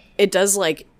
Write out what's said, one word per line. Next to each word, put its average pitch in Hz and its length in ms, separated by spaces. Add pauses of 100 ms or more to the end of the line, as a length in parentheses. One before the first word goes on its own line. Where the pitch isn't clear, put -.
(160)
it 202 160
does, 202 240
like, 160 300 (140)